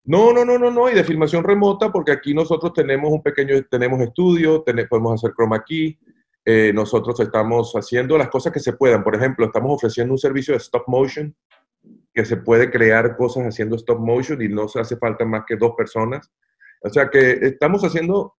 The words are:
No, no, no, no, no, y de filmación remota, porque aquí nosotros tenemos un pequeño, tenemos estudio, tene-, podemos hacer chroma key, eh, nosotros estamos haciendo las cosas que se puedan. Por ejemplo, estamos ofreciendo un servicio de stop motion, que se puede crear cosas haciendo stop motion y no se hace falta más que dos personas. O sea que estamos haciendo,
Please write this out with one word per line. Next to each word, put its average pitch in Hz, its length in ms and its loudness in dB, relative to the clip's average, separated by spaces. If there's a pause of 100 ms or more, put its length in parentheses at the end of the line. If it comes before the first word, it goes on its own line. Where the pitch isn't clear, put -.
No, 208 280 4
no, 240 120 4
no, 247 140 2
no, 240 120 2
no, 240 200 2
y 240 40 -2
de 185 100 4
filmación 160 400 0
remota, 202 460 2
porque 156 220 0
aquí 143 220 -2
nosotros 160 400 -2
tenemos 143 360 0
un 151 120 -2
pequeño, 139 480 0
tenemos 127 300 0
estudio, 160 640 2
tene-, 117 240 -2
podemos 113 280 0
hacer 113 200 -4
chroma 110 300 0
key, 156 340 -6 (460)
eh, 110 300 4
nosotros 110 460 -2
estamos 113 540 0
haciendo 127 440 0
las 131 100 0
cosas 139 240 -4
que - 60 -6
se 127 140 -4
puedan. 117 320 2
Por 107 100 0
ejemplo, 120 320 0
estamos 127 260 -2
ofreciendo 123 400 -2
un 135 60 -2
servicio 135 360 -2
de 120 40 -2
stop - 300 -4
motion, 135 460 -2 (760)
que 113 120 -2
se 110 120 -4
puede 117 340 2
crear 113 460 2
cosas 123 280 -4
haciendo 113 320 -6
stop 113 240 -2
motion 127 420 -2
y 107 60 -2
no 104 200 -4
se 120 120 -6
hace 117 160 -6
falta 113 280 -4
más 110 220 -4
que 113 100 -4
dos 117 200 0
personas. 113 540 -6 (520)
O 104 80 -6
sea 139 180 2
que 131 320 4
estamos 151 440 0
haciendo, 170 560 -2